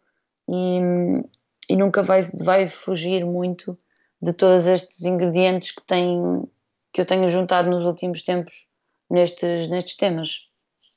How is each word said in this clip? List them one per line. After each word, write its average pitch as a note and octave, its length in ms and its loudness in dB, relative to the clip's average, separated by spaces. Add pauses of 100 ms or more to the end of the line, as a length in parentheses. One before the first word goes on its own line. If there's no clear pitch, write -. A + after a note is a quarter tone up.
(480)
e, F3+ 320 -2 (880)
e F#3+ 80 2
nunca G3 260 2
vai, F#3+ 200 2 (220)
vai F#3+ 240 4
fugir F3+ 560 -4
muito F3+ 540 -6 (420)
de E3+ 120 -2
todos F3+ 340 4
estes F3+ 380 0
ingredientes F3+ 680 0
que - 120 -18
tem, F3+ 580 0 (500)
que - 80 -4
eu F3 60 0
tenho F#3 220 2
juntado F3+ 420 2
nos F3 140 0
últimos F3 380 -4
tempos - 460 -6 (420)
nestes, E3+ 580 0
nestes F3 280 -6
temas. E3 520 -4 (480)